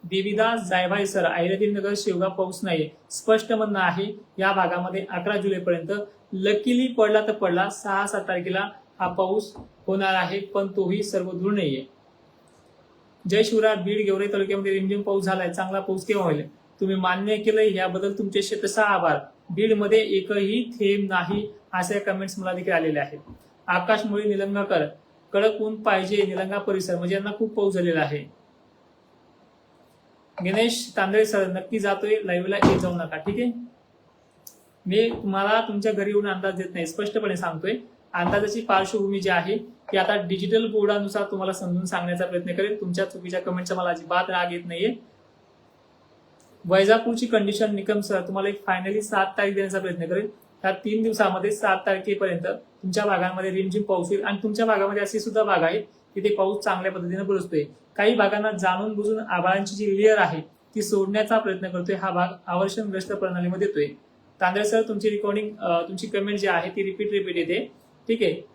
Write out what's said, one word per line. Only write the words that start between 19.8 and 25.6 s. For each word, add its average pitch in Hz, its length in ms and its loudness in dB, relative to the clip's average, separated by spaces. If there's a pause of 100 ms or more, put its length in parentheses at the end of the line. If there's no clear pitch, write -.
एकही 202 640 0
थेंब 202 460 0
नाही 190 440 -2 (200)
अशा 185 260 0
कमेंट्स 190 400 -4
मला 185 140 -4
देखील 180 200 -2
आलेल्या 160 300 2
आहेत. 143 160 -8 (480)
आकाश 180 400 2
मुळे 208 180 -2
निलंगाकर, 196 600 0 (460)
कडक 214 280 2